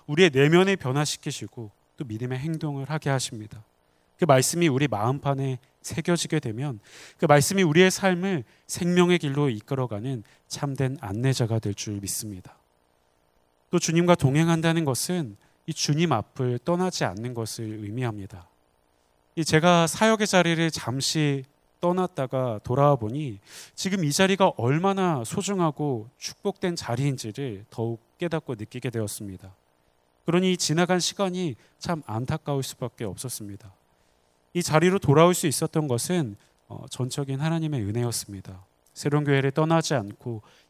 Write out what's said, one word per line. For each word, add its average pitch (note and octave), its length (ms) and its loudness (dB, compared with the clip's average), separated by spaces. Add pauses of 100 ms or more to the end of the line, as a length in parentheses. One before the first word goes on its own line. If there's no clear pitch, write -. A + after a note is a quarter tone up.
우리의 D#3+ 220 4
내면을 E3 480 6
변화시키시고 B2+ 920 -6 (260)
또 D#3 80 -10
믿음의 B2 340 -6
행동을 D3 500 -6
하게 D3+ 200 -4
하십니다. A2+ 540 -6 (540)
그 F3+ 80 0
말씀이 D#3 420 4
우리 C#3 200 2
마음판에 C3+ 720 -2 (220)
새겨지게 D#3+ 580 -2
되면 A#2+ 400 -6 (380)
그 - 80 0
말씀이 D3 360 6
우리의 F3+ 300 6
삶을 F#3 540 0 (220)
생명의 F3 520 2
길로 C#3+ 300 0
이끌어가는 A#2 720 -4 (240)
참된 C3+ 540 -4
안내자가 A2+ 580 0
될 G2+ 160 -2
줄 G2+ 240 -8
믿습니다. G2 580 -10 (1120)
또 F3 100 0
주님과 E3+ 360 4
동행한다는 E3 720 2
것은 C3+ 500 -4 (300)
이 D#3+ 80 -6
주님 D#3 400 0
앞을 B2 460 -4
떠나지 F3 440 -2
않는 A2+ 300 -6
것을 A2 480 -8
의미합니다. G#2 640 -8 (880)
이 E3 80 -2
제가 E3 440 6
사역의 G#3+ 400 2
자리를 E3 440 2
잠시 C#3 720 -2 (400)
떠났다가 C3+ 800 -2
돌아와 C#3 320 4
보니 A#2 440 -6 (360)
지금 F#3+ 300 -2
이 C#3+ 80 0
자리가 F#3+ 420 4
얼마나 E3 720 0
소중하고 D3+ 800 -2 (100)
축복된 - 600 -6
자리인지를 A#2+ 920 -4
더욱 A#2 300 -6 (200)
깨닫고 D#3+ 360 -6
느끼게 A#2+ 340 -10
되었습니다. G2+ 640 -8 (720)
그러니 F#3 300 2
지나간 F3 460 0
시간이 F3+ 560 -4 (220)
참 E3 260 -6
안타까울 C3+ 580 -4
수밖에 - 400 -10
없었습니다. G2+ 680 -12 (800)
이 F3 100 0
자리로 F3+ 360 4
돌아올 E3 340 6
수 F3 140 -2
있었던 D3+ 420 -2
것은, A#2+ 480 -2 (320)
어, - 200 -14
전적인 C3+ 520 -6
하나님의 D#3 420 -2
은혜였습니다. G2+ 800 -6 (300)
새로운 D3 320 0
교회를 C#3 260 2
떠나지 D#3+ 440 2
않고 A2 480 -6 (260)